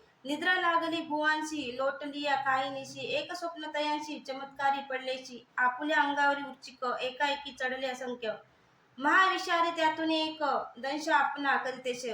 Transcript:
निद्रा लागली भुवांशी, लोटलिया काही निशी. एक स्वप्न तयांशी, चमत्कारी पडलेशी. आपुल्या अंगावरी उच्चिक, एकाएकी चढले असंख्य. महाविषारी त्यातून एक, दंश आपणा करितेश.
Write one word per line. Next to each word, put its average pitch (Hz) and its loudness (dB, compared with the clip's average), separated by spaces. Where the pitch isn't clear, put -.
निद्रा 302 2
लागली 339 2
भुवांशी, 302 0
लोटलिया 277 0
काही 269 2
निशी. 269 -8
एक 285 -4
स्वप्न 330 -6
तयांशी, 302 -2
चमत्कारी 277 -2
पडलेशी. 254 -8
आपुल्या 254 2
अंगावरी 285 4
उच्चिक, 254 -10
एकाएकी 277 -2
चढले 262 -2
असंख्य. 247 -4
महाविषारी 339 4
त्यातून 320 2
एक, 311 0
दंश 294 -2
आपणा 277 4
करितेश. 254 -4